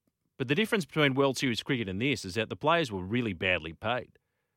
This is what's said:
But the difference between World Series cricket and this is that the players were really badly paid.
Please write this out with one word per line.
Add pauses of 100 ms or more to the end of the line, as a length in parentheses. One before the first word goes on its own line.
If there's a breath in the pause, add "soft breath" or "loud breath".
(380)
But
the
difference
between
World
Series
cricket
and
this
is
that
the
players
were
really
badly
paid. (380)